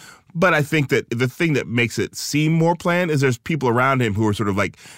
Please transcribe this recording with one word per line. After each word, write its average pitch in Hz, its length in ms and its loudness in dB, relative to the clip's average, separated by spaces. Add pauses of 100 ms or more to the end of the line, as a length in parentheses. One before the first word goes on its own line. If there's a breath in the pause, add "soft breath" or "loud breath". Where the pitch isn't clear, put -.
(340 loud breath)
But 175 180 2
I 151 100 2
think 151 260 0
that 120 220 0
the 120 180 0
thing 165 240 -2
that 117 160 -2
makes 120 300 -2
it - 180 -4
seem 156 360 -2
more 165 220 2
planned 175 360 -2
is 151 100 0
there's 131 180 2
people 135 300 -2
around 127 340 2
him 107 120 0
who 110 120 0
are 107 60 2
sort 101 160 -4
of 98 80 -2
like, 98 220 -2 (200 loud breath)